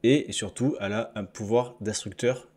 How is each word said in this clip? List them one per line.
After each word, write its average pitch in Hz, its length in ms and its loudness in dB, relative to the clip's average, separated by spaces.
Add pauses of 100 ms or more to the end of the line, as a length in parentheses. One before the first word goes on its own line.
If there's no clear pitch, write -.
et 135 260 4
surtout, 120 500 -2
elle 101 120 -2
a 113 240 -2
un 104 80 -4
pouvoir 117 560 0
destructeur 107 680 -2 (100)